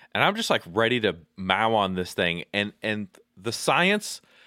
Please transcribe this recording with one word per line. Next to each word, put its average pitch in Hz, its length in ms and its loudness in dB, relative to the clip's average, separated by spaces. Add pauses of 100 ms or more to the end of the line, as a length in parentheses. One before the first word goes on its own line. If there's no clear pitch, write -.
(160)
and 110 80 2
I'm 190 120 2
just, 220 140 -4
like, - 160 2
ready 113 360 0
to 92 160 0 (180)
mow 98 400 2
on 98 200 2
this 90 180 -4
thing, 85 400 0
and, 101 180 -2 (100)
and 107 280 -4 (260)
the 98 160 -8
science, 180 720 0 (240)